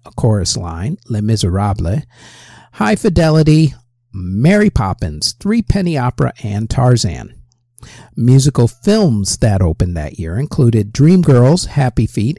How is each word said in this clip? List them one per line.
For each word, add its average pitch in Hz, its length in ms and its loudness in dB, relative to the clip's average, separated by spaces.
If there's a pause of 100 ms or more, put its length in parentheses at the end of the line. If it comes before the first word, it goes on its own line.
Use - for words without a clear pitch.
A - 60 -20
Chorus 107 440 -2
Line, 92 420 -8 (100)
Les 107 140 -4
Miserables, 101 800 -2 (720)
High 214 220 0
Fidelity, 156 800 2 (400)
Mary 120 560 0
Poppins, 85 640 -4
Three 214 300 -2
Penny 175 340 -2
Opera, 123 340 -2 (120)
and 104 260 -6
Tarzan. 113 640 0 (840)
Musical 127 520 2
films 156 680 0
that 101 240 0
opened 87 360 -2
that 76 220 -10
year 82 180 -8
included 120 560 0
Dreamgirls, 151 720 4
Happy 127 400 -2
Feet, 107 340 -4